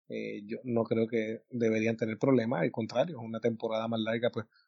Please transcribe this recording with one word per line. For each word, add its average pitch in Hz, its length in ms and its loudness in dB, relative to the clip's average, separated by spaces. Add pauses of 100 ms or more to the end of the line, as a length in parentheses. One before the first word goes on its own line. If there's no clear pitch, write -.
Eh, 110 360 -8
yo 113 180 -6
no 117 200 0
creo 113 240 2
que 110 420 -2
deberían 113 480 2
tener 110 200 -2
problemas, 131 440 4
al - 100 2
contrario, 120 480 -2
una 113 200 -8
temporada 113 480 0
más 113 120 0
larga, 113 320 0
pues, 110 140 -4 (220)